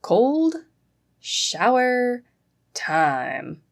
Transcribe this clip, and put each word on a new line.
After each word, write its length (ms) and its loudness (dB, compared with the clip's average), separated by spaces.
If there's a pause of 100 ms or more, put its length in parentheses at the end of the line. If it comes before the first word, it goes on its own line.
Cold 600 2 (560)
shower 1000 0 (500)
time. 880 -2 (120)